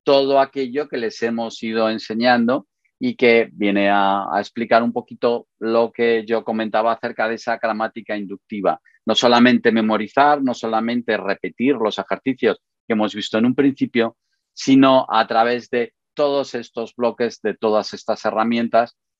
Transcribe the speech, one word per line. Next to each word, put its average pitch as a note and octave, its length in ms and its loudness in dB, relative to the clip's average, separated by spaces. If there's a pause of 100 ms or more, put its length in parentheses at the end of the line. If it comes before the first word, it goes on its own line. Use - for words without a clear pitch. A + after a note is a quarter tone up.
todo C#3 380 4
aquello C3+ 480 -4
que B2+ 80 -10
les A2+ 260 -6
hemos A#2 400 -4
ido A2+ 280 0
enseñando A#2 760 0 (320)
y B2 180 -4
que A#2 360 4
viene G2+ 380 0
a, G2 340 0 (100)
a G2+ 60 0
explicar A#2 420 0
un A#2 120 -2
poquito A#2+ 540 -4 (100)
lo A2+ 340 0
que A#2 340 0
yo A2+ 160 -2
comentaba A2 500 -2
acerca A#2 360 -6
de A#2 60 -4
esa A2+ 240 -6
gramática A2 580 -6
inductiva. G2 640 -6 (240)
No A2 100 0
solamente A#2+ 580 4
memorizar, A2+ 680 2
no B2 120 -2
solamente A2+ 640 -2
repetir G2 560 -2
los A2 240 -2
ejercicios A2 600 -2 (260)
que A#2 80 -2
hemos G#2+ 200 -2
visto G#2+ 220 -6
en A2 80 2
un B2+ 100 2
principio, C3 600 0 (380)
sino C3+ 540 4
a A2 180 0
través A#2 420 0
de A#2+ 240 -4 (280)
todos C#3+ 340 -2
estos A2+ 400 -10
bloques, A#2+ 460 -2
de G#2 140 -2
todas G#2+ 400 0
estas - 320 -6
herramientas, A#2 680 0 (260)